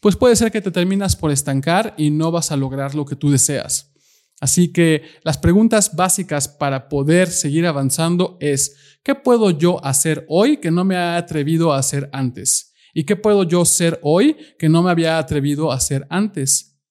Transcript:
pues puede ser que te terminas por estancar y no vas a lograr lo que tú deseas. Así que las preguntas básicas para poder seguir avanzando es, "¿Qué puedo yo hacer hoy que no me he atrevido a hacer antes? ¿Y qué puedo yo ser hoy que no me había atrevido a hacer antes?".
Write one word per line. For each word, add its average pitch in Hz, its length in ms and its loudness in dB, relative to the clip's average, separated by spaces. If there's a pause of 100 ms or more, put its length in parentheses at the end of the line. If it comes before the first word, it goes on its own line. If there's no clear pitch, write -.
pues 196 120 4
puede 240 200 4
ser 226 160 0
que 220 80 -4
te 196 100 -6
terminas 190 460 -2
por 160 140 -2
estancar 143 680 -2
y 151 140 0
no 160 200 0
vas 165 220 -4
a 143 60 -2
lograr 135 360 -6
lo 147 120 -4
que 139 100 -8
tú 143 140 0
deseas. - 640 -2 (440)
Así 165 320 0
que 165 300 2 (220)
las 151 160 -2
preguntas 208 580 2
básicas 165 500 -2
para 135 440 -6
poder 160 400 2
seguir 160 360 0
avanzando 165 720 -2
es, 143 380 -2 (260)
"¿Qué 277 120 -2
puedo 240 360 2
yo 175 320 0
hacer 147 460 -2
hoy 226 300 2
que 175 120 -4
no 175 140 2
me 190 100 2
he 180 40 -2
atrevido 165 720 0
a 135 60 0
hacer 139 340 -4
antes? 127 640 -4 (180)
¿Y 156 120 -2
qué 208 120 0
puedo 202 280 2
yo 170 200 2
ser 170 380 0
hoy 196 340 2 (220)
que 160 100 0
no 165 140 4
me 180 80 2
había 165 260 2
atrevido 147 560 -2
a 131 40 -2
hacer 135 340 -4
antes?". 180 800 -4